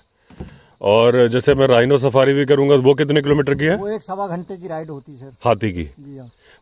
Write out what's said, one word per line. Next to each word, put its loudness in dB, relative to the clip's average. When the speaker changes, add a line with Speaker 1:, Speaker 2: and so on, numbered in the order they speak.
Speaker 1:
और 4
जैसे 0
मैं 2
राइनो 4
सफारी 2
भी 0
करूंगा, 2
वो 4
कितने 0
किलोमीटर 0
की -4
है? 0
Speaker 2:
वो -8
एक -8
सवा -10
घंटे -12
की -16
राइड -12
होती -18
है, -20
सर। -8
Speaker 1:
हाथी -2
की? -8
Speaker 2:
जी -18
हाँ। -20